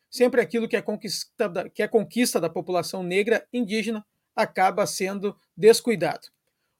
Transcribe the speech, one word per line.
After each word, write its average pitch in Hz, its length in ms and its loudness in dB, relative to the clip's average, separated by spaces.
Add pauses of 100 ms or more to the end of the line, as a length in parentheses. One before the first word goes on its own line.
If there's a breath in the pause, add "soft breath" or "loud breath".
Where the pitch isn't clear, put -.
"Sempre 247 320 2
aquilo 226 260 -2
que 226 80 -4
é 202 60 0
conquista - 680 -6
da, 175 220 -6
que - 120 -8
é 208 60 0
conquista 220 540 0
da 160 80 -2
população 175 540 -4
negra 196 500 0
indígena 220 520 -4 (300)
acaba 196 500 2
sendo 196 480 -4 (220)
descuidado. - 720 4 (520)